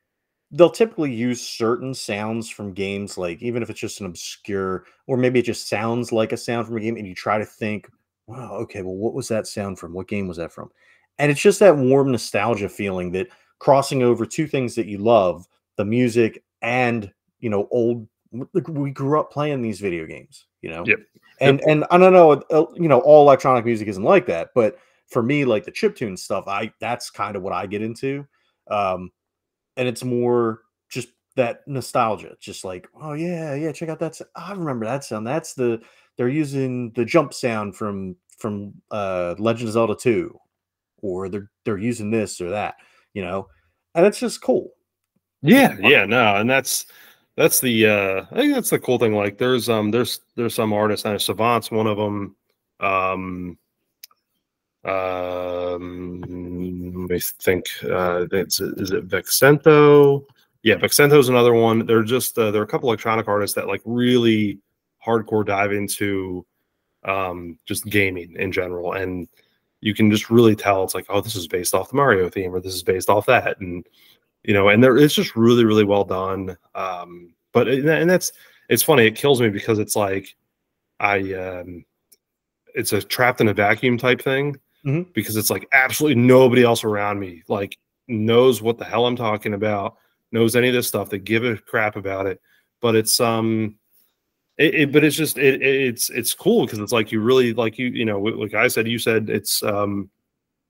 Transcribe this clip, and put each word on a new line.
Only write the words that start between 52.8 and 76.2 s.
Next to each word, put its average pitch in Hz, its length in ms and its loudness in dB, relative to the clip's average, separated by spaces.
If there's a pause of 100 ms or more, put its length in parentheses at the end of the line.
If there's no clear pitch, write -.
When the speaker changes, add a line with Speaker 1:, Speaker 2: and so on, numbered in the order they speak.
Speaker 2:
um, 90 1400 -6
let 90 880 -10
me 87 80 0 (220)
think, 90 240 0 (180)
uh, 90 480 -2
it's, - 280 -2
is 95 320 -6
it 92 160 -4
Vexento? 143 1160 6 (400)
Yeah, 107 120 4
Vexento's 143 540 4
another 120 240 6
one. 113 320 4
They're 113 180 4
just, 120 340 -4
uh, 110 140 2
there 107 100 0
are 107 40 -2
a - 20 -6
couple 143 220 -2
electronic 110 380 -2
artists 101 280 -2
that, 95 120 -6
like, 98 180 -6
really 117 720 2 (460)
hardcore 110 400 0
dive 101 260 0
into, 98 720 -6 (580)
um, 90 640 -6
just 104 200 -8
gaming 92 520 -2
in 95 140 -4
general, 90 420 -6
and 92 340 -6 (540)
you 107 120 -2
can 110 180 4
just 107 180 0
really 113 260 8
tell 98 280 0
it's 92 120 -4
like, 92 140 -8
"Oh, 98 120 0
this 110 140 -8
is 87 120 -8
based 90 280 -4
off 95 140 -4
the 123 60 -6
Mario 104 340 2
theme," 92 240 -6
or 92 60 -6
"This 92 140 -8
is - 100 -8
based 92 260 0
off 104 180 2
that," 120 320 2
and, 87 260 -10 (580)
you 107 100 0
know, 101 160 4
and 107 140 8
there, 127 140 6
it's 147 160 6
just - 220 -2
really, 117 300 6
really 107 200 6
well 101 180 2
done, 95 540 -6 (180)